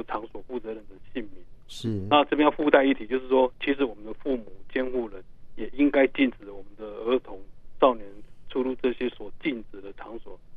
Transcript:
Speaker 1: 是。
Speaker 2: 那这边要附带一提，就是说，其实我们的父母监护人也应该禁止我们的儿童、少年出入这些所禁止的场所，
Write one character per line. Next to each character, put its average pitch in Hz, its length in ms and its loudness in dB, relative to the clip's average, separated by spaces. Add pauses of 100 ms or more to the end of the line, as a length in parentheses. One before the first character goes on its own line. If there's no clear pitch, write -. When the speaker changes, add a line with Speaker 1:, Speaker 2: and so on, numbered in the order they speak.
(1700)
Speaker 1:
是。 - 160 -6 (220)
Speaker 2:
那 143 160 8
这 143 100 2
边 147 80 6
要 147 100 6
附 147 160 2
带 143 140 10
一 135 80 6
提， 120 140 -4
就 127 120 0
是 131 100 -6
说， 131 220 6 (140)
其 139 100 4
实 139 100 0
我 110 100 0
们 104 100 -14
的 110 80 -8 (100)
父 135 140 0
母 117 80 -8 (260)
监 131 200 0
护 123 180 -2
人 98 140 -12 (340)
也 110 160 -4
应 143 180 6
该 135 180 8
禁 135 240 2
止 101 180 -14
我 101 80 -12
们 95 80 -12 (100)
的 107 80 -12 (220)
儿 127 140 4
童、 92 200 -10 (400)
少 131 140 8
年 107 120 -8 (440)
出 127 120 0
入 127 200 -2
这 127 100 2
些 123 160 -2
所 101 240 -8 (100)
禁 120 300 -4
止 101 80 -14
的 98 140 -12
场 104 180 -14 (100)
所， 95 160 -12 (180)